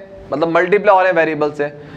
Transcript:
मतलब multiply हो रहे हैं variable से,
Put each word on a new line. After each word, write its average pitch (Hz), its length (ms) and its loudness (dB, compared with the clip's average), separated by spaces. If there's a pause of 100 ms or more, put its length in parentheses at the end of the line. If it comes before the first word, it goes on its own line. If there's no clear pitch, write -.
(300)
मतलब 151 180 -2
multiply 185 460 2
हो 185 60 6
रहे 185 100 2
हैं 175 60 0
variable 156 360 0
से, 147 160 -6 (280)